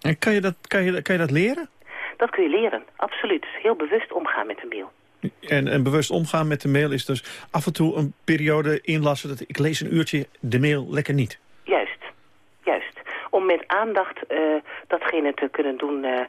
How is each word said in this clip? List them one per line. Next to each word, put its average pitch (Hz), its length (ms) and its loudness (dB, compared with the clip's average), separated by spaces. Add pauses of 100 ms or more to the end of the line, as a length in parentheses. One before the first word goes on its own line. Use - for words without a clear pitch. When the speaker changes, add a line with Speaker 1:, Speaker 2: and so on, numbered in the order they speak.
Speaker 1:
En 151 180 0
kan 220 140 2
je 208 80 4
dat, 185 140 0 (120)
kan 196 160 2
je, 180 180 0
kan 190 140 0
je 170 60 2
dat 156 100 0
leren? 240 380 0 (480)
Speaker 2:
Dat 233 120 2
kun - 140 2
je 320 60 4
leren, 277 340 0 (120)
absoluut. - 500 -2 (160)
Heel 226 140 4
bewust 156 360 0
omgaan 120 360 -2
met 104 100 -8
de 127 120 -14
mail. 104 220 -10 (500)
Speaker 1:
En, 139 260 0
en 139 160 2
bewust 143 260 2
omgaan 160 380 0
met 147 140 -2
de - 60 -2
mail 143 240 4
is 135 140 -2
dus - 460 -6
af 156 140 0
en 170 80 0
toe 160 220 2
een 147 180 0 (100)
periode 151 580 2
inlassen... 147 480 0
dat 135 180 -8
ik - 100 -10
lees 151 220 2
een 156 160 -2
uurtje 156 320 2 (120)
de 123 200 2
mail 143 300 2
lekker 147 240 -2
niet. 135 260 0 (240)
Speaker 2:
Juist, - 360 0 (640)
juist. - 360 -4 (300)
Om 190 160 2
met 170 220 2
aandacht, 202 600 0
eh, - 100 -2 (500)
datgene 147 460 0
te 139 180 -2
kunnen 139 260 -2
doen, 143 260 -4
eh, 127 260 0